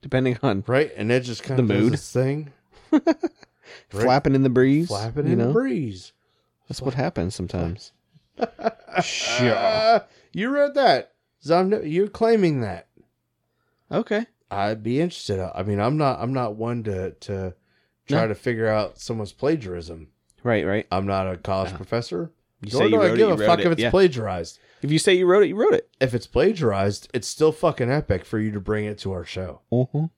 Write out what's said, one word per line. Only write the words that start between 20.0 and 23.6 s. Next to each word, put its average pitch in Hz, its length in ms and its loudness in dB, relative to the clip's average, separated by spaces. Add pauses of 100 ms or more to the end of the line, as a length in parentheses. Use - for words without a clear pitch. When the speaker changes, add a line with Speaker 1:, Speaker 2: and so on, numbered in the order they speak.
Speaker 1:
Right, 107 240 0
right. 104 240 -2
Speaker 2:
I'm 95 160 -2
not 95 240 -2
a 90 60 -6
college 95 320 -4
Speaker 1:
Uh-huh. 92 80 -12
Speaker 2:
professor. 165 540 -6 (340)
Speaker 1:
You 104 80 -10
Speaker 2:
Nor 135 80 2
Speaker 1:
say 185 40 4
you - 60 4
Speaker 2:
do 226 60 4
I - 20 6
Speaker 1:
wrote 202 60 6
it, 170 120 4
Speaker 2:
give 220 120 6
Speaker 1:
you 180 40 4
Speaker 2:
a 151 40 0
Speaker 1:
wrote - 100 0
Speaker 2:
fuck 170 120 4
Speaker 1:
it. - 80 0